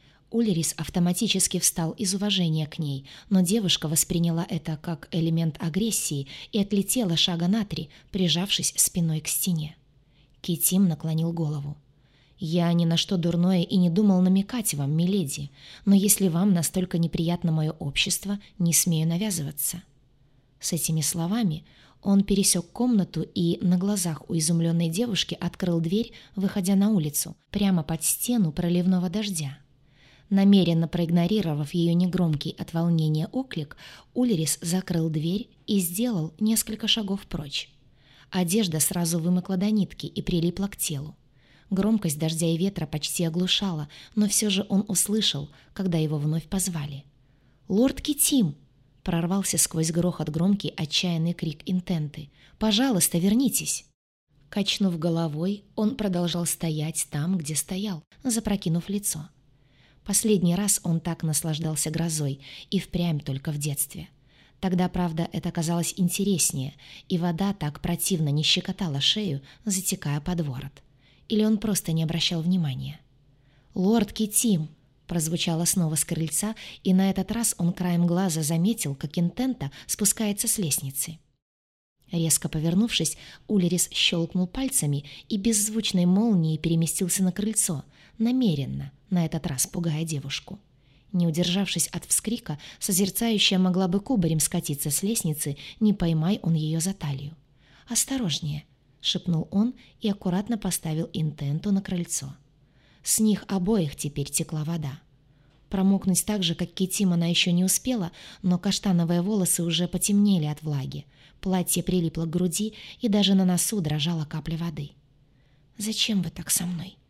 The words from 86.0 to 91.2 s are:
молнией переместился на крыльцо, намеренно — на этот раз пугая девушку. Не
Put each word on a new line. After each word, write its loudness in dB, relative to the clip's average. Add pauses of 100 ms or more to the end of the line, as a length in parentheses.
молнией 4
переместился 2
на 4
крыльцо, -2 (340)
намеренно — 0 (200)
на 4
этот -4
раз -2
пугая -2
девушку. -8 (520)
Не 2